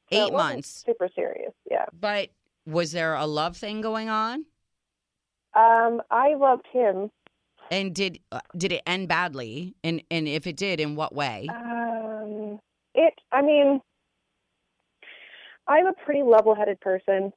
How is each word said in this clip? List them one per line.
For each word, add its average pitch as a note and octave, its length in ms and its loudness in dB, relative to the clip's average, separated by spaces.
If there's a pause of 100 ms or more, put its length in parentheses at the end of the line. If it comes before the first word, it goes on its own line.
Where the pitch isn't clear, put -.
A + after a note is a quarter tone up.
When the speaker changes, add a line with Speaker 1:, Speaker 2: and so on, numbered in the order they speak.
(120)
Speaker 1:
So - 60 2
it G#3 80 2
Speaker 2:
Eight F#3+ 60 -2
Speaker 1:
wasn't G#3+ 240 0
Speaker 2:
months. - 300 -14
Speaker 1:
super A3 280 -2
serious, - 380 -6 (180)
yeah. - 220 -2
Speaker 2:
But G3+ 380 -4 (360)
was D#3+ 260 -2
there D#3+ 220 -2
a D3 120 -2
love D#3 300 -2
thing G#3+ 260 -8
going A3 260 -6
on? A3 380 -4 (1080)
Speaker 1:
Um, A3+ 460 6 (100)
I C4+ 240 4
loved C4+ 380 2
him. G#3 380 0 (600)
Speaker 2:
And F#3+ 240 -4
did, F#3 240 -2 (140)
uh, B2 80 -8 (160)
did F3+ 160 -2
it E3+ 140 -4
end F#3 220 -4
badly? D#3+ 760 -4
And, E3 260 -4
and D#3+ 160 -2
if D3+ 220 -4
it D#3+ 80 -10
did, F#3 240 -2
in D3+ 160 -4
what D#3 180 -6
way? B2+ 340 -6
Speaker 1:
Um, A3 1120 -8 (360)
it, E4 200 4 (160)
I C4 120 2
mean, C#4+ 380 4 (1900)
I'm D#4 180 6
a F#4+ 60 2
pretty C#4+ 300 -2
level-headed G#3+ 580 4
person, F#3+ 560 0